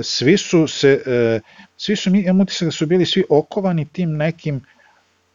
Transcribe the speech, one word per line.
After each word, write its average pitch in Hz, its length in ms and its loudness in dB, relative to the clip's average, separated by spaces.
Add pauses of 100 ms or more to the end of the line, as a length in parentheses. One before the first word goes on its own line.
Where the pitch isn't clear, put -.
svi 139 360 2
su 160 300 0
se... 139 380 2
e, 117 340 0 (380)
svi - 180 -4
su, - 140 -2
mi, 196 120 4
imam 185 200 2
utisak 185 260 -2
da 147 40 -4
su - 140 -4
bili 175 200 2
svi 190 240 0
okovani 160 560 0
tim 165 320 -4
nekim 151 480 -4 (680)